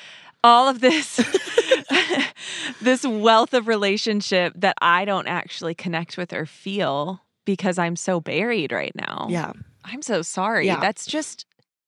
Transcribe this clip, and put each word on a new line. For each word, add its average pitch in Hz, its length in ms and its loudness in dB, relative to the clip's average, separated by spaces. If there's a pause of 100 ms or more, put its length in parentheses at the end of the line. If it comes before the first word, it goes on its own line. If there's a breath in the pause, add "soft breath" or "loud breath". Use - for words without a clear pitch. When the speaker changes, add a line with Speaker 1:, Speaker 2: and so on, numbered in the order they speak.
(440 loud breath)
Speaker 1:
all 240 240 8
of 254 120 -2
this, 277 360 2
<laughs> - 1600 -2
this 247 240 2
wealth 226 500 4
of 233 140 0
relationship 202 880 0
that 185 240 2
I 170 240 4
don't 196 220 -2
actually 170 480 -6
connect 170 420 -8
with 180 160 -8
or 139 140 -6
feel 175 760 -4 (240)
because 185 340 -2
I'm 170 180 -2
so 180 240 -2
buried 185 520 -4
right 76 220 -4
now. - 360 -8
Speaker 2:
Yeah. 170 220 -4 (320)
Speaker 1:
I'm 240 180 -14
so 196 200 -4
sorry. 190 440 -2
Speaker 2:
Yeah. 170 140 0
Speaker 1:
That's 196 260 -4
just - 400 -8 (420)